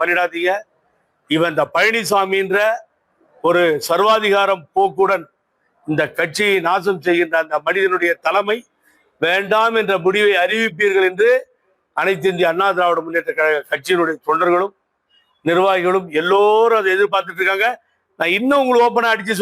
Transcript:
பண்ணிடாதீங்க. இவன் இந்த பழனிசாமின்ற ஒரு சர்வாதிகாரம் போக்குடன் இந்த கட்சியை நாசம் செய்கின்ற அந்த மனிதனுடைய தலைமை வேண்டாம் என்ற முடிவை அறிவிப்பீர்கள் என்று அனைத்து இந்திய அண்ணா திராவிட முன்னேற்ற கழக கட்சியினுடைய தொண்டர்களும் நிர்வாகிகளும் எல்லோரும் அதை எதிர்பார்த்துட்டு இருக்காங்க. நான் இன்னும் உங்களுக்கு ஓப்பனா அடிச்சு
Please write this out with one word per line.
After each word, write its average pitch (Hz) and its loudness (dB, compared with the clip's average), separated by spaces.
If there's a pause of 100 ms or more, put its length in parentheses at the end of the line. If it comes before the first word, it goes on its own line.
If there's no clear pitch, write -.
பண்ணிடாதீங்க. 175 -2 (800)
இவன் 160 0
இந்த 147 0 (100)
பழனிசாமின்ற 196 0 (840)
ஒரு 170 2 (260)
சர்வாதிகாரம் 196 2
போக்குடன் 190 0 (600)
இந்த 151 -2 (160)
கட்சியை 190 -2 (100)
நாசம் 185 -2
செய்கின்ற 170 0
அந்த 156 -4
மனிதனுடைய 180 -2 (140)
தலைமை 202 -2 (600)
வேண்டாம் 202 0
என்ற 196 -2 (100)
முடிவை 202 2
அறிவிப்பீர்கள் 196 0
என்று 208 2 (680)
அனைத்து 170 -2
இந்திய 170 0
அண்ணா 190 0
திராவிட 175 0
முன்னேற்ற 165 -4
கழக 156 0
கட்சியினுடைய 160 -2 (120)
தொண்டர்களும் 175 0 (720)
நிர்வாகிகளும் 185 0 (140)
எல்லோரும் 214 2
அதை 190 0
எதிர்பார்த்துட்டு 185 -2
இருக்காங்க. 196 0 (520)
நான் 170 -2
இன்னும் 277 2
உங்களுக்கு 240 2
ஓப்பனா 233 0
அடிச்சு 208 -4